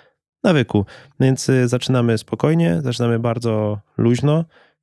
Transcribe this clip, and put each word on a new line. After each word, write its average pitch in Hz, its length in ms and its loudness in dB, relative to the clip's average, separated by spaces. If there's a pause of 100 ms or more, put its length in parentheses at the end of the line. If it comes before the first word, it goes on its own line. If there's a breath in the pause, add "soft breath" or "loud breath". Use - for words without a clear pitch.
(440 soft breath)
nawyku. 120 420 2 (340 loud breath)
Więc, 131 300 0
y, 127 180 2
zaczynamy 120 500 0
spokojnie, 165 640 0
zaczynamy 117 360 -2
bardzo 113 600 -2 (180)
luźno. 135 480 2 (380 soft breath)